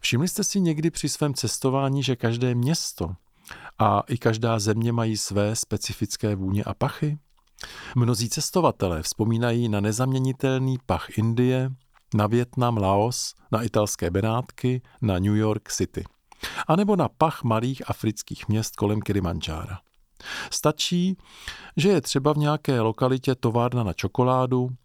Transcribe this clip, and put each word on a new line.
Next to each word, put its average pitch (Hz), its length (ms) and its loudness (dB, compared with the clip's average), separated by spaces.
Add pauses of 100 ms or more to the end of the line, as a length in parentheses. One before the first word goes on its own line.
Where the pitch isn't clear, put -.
všimli 139 260 0
jste 202 160 -4
si 196 180 0
někdy 160 300 2
při - 180 -4
svém 147 240 0
cestování, 135 680 0
že 123 120 0
každé 120 400 0
město 120 600 -2 (640)
a 101 280 4
i 123 100 -2
každá 113 420 0
země 113 320 0
mají 113 260 0
své 104 380 0
specifické - 800 -4
vůně 95 280 -2
a 98 100 -6
pachy? 151 460 -2 (760)
Mnozí 117 340 2
cestovatelé 104 760 0
vzpomínají 117 680 0
na 104 100 2
nezaměnitelný 131 1040 0
pach - 320 -4
Indie, 123 520 2 (440)
na 104 140 2
Vietnam, 120 500 0
Laos, 101 560 2 (180)
na 113 120 0
italské 104 480 0
Benátky, 120 680 -2 (200)
na 95 180 2
New 104 160 2
York 107 360 0
City. - 320 -4 (640)
A 160 80 4
nebo 202 200 2
na 151 140 2
pach - 340 0
malých 123 460 0
afrických - 580 -4
měst 107 280 -2
kolem 107 260 0
Kilimandžára. 87 800 -4 (720)
Stačí, 175 680 0 (600)
že 165 120 4
je 175 120 4
třeba 143 320 0
v 147 40 0
nějaké 147 440 2
lokalitě 127 540 2
továrna 120 480 0
na 113 100 0
čokoládu 127 760 0 (160)